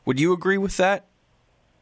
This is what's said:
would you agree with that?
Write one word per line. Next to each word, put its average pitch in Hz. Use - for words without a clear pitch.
would 131
you 170
agree 185
with 196
that? 185